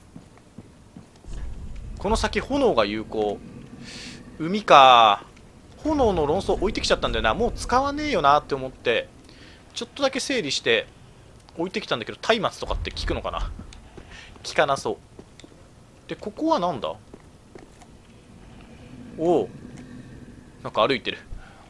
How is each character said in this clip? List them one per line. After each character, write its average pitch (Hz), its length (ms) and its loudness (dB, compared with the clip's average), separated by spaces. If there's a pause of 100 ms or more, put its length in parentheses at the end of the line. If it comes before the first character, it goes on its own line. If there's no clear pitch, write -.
(2000)
こ 196 100 -2
の 220 60 2
先 214 240 0
炎 254 340 2
が 113 120 4
有 107 180 -2
効。 104 340 -2 (1000)
海 185 240 -4
か。 123 640 10 (580)
炎 285 300 2
の 156 140 0
論 180 140 0
争 190 120 0
置 175 160 0
い - 40 -4
て - 80 -6
き - 60 -4
ち - 40 2
ゃ 175 40 2
っ - 40 0
た 139 80 -4
ん 117 40 -2
だ 117 60 -2
よ 113 60 -2
な。 110 100 4
も 226 140 0
う - 60 -4
使 - 280 0
わ 285 100 -2
ね 294 180 -4
え - 20 -4
よ 185 100 0
な 143 180 6
っ 147 60 -10
て - 80 -8
思 131 140 -4
っ 127 40 -12
て、 - 380 -2 (640)
ち - 80 -8
ょ 233 60 -10
っ - 80 -18
と 285 80 -6
だ 269 80 2
け 262 80 -4
整 254 240 -4
理 139 80 -4
し - 80 -4
て 113 260 2 (720)
置 175 120 -4
い - 20 -18
て 208 100 -4
き - 60 -12
た 147 80 -2
ん 120 40 -2
だ 107 60 -8
け 113 60 -10
ど、 - 100 -14
松 - 180 2
明 143 120 0
と - 160 -10
か 101 80 -2
っ - 20 -4
て - 140 -6
効 - 100 -10
く 165 140 -2
の 107 80 -6
か 90 80 -6
な？ - 200 -6 (960)
効 - 60 -10
か 156 140 2
な 139 100 2
そ 117 140 -4
う。 - 60 -6 (1120)
で、 170 80 -10
こ - 140 -10
こ 311 200 -2
は 302 100 4
な 175 120 0
ん 127 80 -6
だ？ 80 140 -6 (2250)
お 165 140 2 (100)
お。 92 80 -4 (1120)
な 127 80 -10
ん - 40 -14
か 110 140 4
歩 139 60 2
い 113 80 -2
て 101 80 -8
る。 95 80 -4 (520)